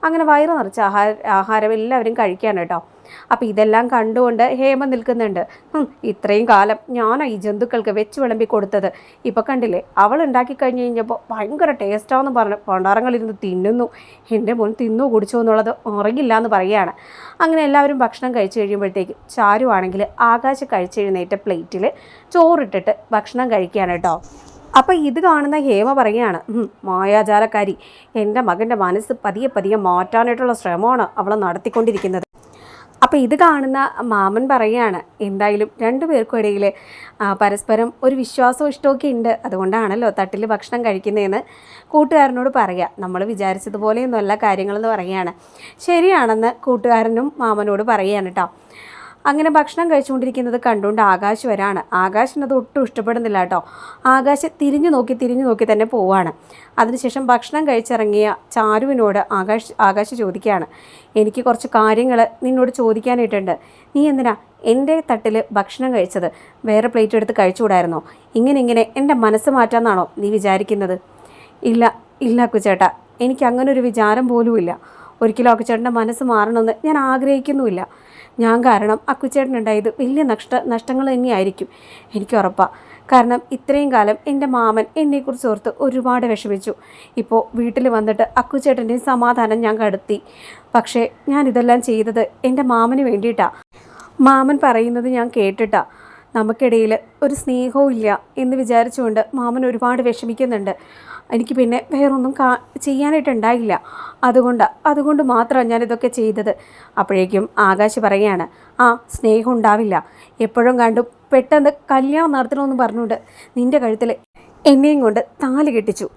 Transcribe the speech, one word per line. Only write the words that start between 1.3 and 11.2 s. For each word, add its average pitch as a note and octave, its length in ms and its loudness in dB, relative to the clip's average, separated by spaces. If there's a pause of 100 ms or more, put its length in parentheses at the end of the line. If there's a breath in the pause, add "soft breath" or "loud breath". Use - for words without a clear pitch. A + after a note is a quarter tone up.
ആഹാരം G#3+ 400 0
എല്ലാവരും A3+ 420 -2
കഴിക്കുകയാണ് G3+ 460 -2
കേട്ടോ. E3+ 200 -4 (480 loud breath)
അപ്പോൾ A#3+ 180 0
ഇതെല്ലാം G#3+ 420 2
കണ്ടുകൊണ്ട് A#3 540 0 (120)
ഹേമ C4+ 300 0
നിൽക്കുന്നുണ്ട്. A3+ 560 -2 (280 loud breath)
"ഹും, D4+ 160 -2 (200)
ഇത്രയും G#3 420 0
കാലം G#3+ 320 4 (120)
ഞാനാ A#3+ 360 0
ഈ A3 100 -6
ജന്തുക്കൾക്ക് G#3 560 -4
വെച്ച് G#3+ 280 -4
വിളമ്പി A3+ 260 0
കൊടുത്തത്. G3 420 -2 (360 loud breath)
ഇപ്പൊ A#3 180 -4
കണ്ടില്ലേ, A#3+ 380 -4 (180)
അവൾ G#3 240 4
ഉണ്ടാക്കി B3+ 320 -2
കഴിഞ്ഞ് B3+ 280 -2
കഴിഞ്ഞപ്പോൾ A#3 360 -4 (100)